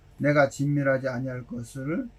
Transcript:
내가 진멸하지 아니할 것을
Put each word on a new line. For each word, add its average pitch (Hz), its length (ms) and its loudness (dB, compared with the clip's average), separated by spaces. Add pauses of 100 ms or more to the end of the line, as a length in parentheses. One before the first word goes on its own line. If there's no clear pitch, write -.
(180)
내가 143 320 4
진멸하지 139 580 0
아니할 127 400 -6
것을 135 720 -8